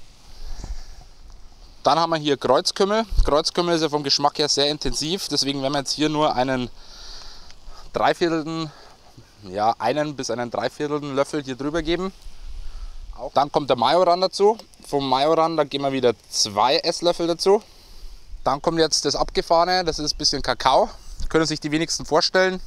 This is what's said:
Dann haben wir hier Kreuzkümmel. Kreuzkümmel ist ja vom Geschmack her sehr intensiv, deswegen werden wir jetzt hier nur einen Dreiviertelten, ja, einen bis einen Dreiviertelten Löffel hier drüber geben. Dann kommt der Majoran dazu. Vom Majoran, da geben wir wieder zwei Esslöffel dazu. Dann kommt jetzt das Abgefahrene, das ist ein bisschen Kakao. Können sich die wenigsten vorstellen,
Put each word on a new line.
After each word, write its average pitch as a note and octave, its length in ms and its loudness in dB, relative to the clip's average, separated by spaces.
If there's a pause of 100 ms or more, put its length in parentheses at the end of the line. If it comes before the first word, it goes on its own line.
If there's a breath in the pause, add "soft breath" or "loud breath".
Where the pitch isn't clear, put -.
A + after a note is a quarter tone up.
(1800 loud breath)
Dann C#3 160 4
haben E3 140 2
wir C#3+ 80 0
hier D3 180 0
Kreuzkümmel. G3 720 2 (180)
Kreuzkümmel E3+ 500 2
ist D#3+ 60 2
ja D#3 80 0
vom D3 140 -2
Geschmack C#3+ 340 0
her D3 100 2
sehr C#3+ 220 2
intensiv, D3+ 600 -4
deswegen C#3 340 -2
werden C3+ 100 0
wir C#3+ 60 0
jetzt C3+ 140 -4
hier D3+ 160 0
nur D3+ 260 2
einen B2+ 340 0 (1200 loud breath)
Dreiviertelten, D#3+ 760 0 (760 loud breath)
ja, G2+ 340 0
einen D3 360 -2
bis B2+ 140 -6
einen A#2+ 220 -4
Dreiviertelten C#3+ 640 -4
Löffel C#3 280 0
hier C3 120 -8
drüber D3 260 -4
geben. F3 320 -2 (1200 soft breath)
Dann C#3+ 180 2
kommt D3+ 200 0
der B2+ 60 2
Majoran E3+ 440 4
dazu. G3+ 380 2 (280)
Vom C#3 220 0
Majoran, D#3+ 480 2
da D3+ 60 4
geben C#3 220 -4
wir C#3 60 0
wieder B2 220 2 (160)
zwei A2+ 480 2
Esslöffel E3+ 480 0
dazu. F3+ 380 2 (800 soft breath)
Dann C3+ 160 0
kommt E3 200 0
jetzt D#3 260 2
das C#3 100 0
Abgefahrene, F3+ 680 2
das D#3 160 -4
ist D3 160 -4
ein - 20 -12
bisschen C#3+ 240 -2
Kakao. C#3 480 4 (400 loud breath)
Können D#3+ 160 4
sich D3+ 140 -4
die D3+ 100 -4
wenigsten D#3 380 -4
vorstellen, F#3 600 2